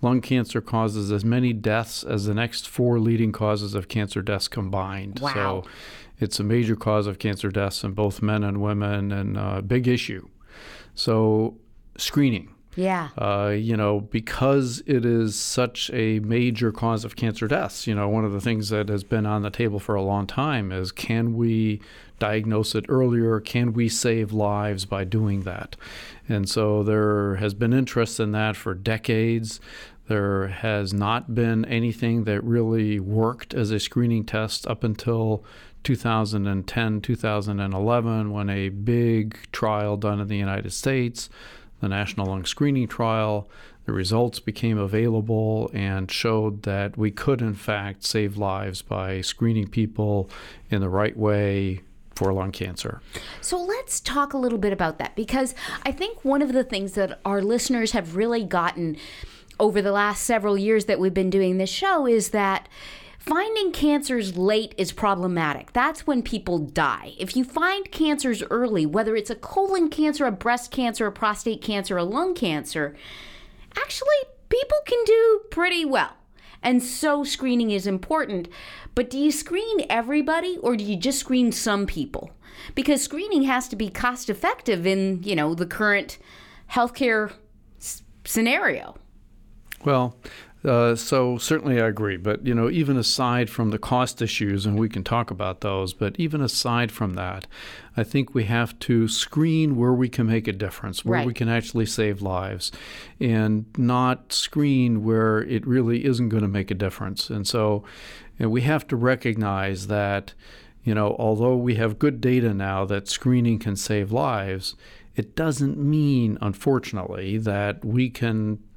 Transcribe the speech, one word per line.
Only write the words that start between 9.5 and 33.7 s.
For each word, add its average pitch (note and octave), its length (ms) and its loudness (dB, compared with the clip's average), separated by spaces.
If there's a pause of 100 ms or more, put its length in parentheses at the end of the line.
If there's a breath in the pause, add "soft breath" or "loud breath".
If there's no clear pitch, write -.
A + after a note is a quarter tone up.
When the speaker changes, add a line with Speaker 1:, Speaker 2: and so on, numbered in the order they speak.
Speaker 1:
big A#2+ 240 0
issue. B2 420 -2 (680 loud breath)
So A2 600 2 (400)
screening. A#2+ 560 2 (220)
Speaker 2:
Yeah. F3+ 420 -2
Speaker 1:
Uh, G#2 400 0
you A2 200 0
know, G#2 240 2
because B2 840 0
it B2+ 180 2
is A2+ 320 2
such - 560 -2
a A2 280 2
major A#2 500 2
cause A2+ 340 -2
of - 120 -10
cancer A2+ 320 -2
deaths, - 400 -2
you A2 60 2
know, G2+ 140 0
one A2 160 2
of G#2 60 0
the G2 100 -4
things G#2+ 280 -2
that G#2+ 200 0
has G#2 140 -2
been G#2+ 240 0
on G#2+ 160 0
the G2+ 80 -2
table G#2 300 -2
for G#2+ 160 -2
a G2 60 2
long G2 260 0
time B2+ 420 -2
is, F#2 220 -4
can A#2 420 0
we A2+ 460 2 (400 loud breath)
diagnose G#2+ 560 0
it G#2 120 0
earlier? A#2 520 4
Can A#2+ 320 0
we A#2 160 2
save A2+ 440 0
lives G#2 520 0
by G2 180 -4
doing G2+ 400 0
that? F#2 320 -8 (540 loud breath)
And G#2 200 0
so G#2+ 360 2
there G#2 520 2
has G2+ 160 0
been A2+ 200 2
interest B2 480 0
in G#2+ 120 0
that G#2+ 220 0
for - 200 -6
decades. A2 880 0 (460 loud breath)
There G2 400 0
has G2+ 460 -2
not G#2+ 420 0
been A2+ 300 2
anything A#2 600 0
that G#2 200 0
really A2+ 560 2
worked A2 540 0
as A2 180 0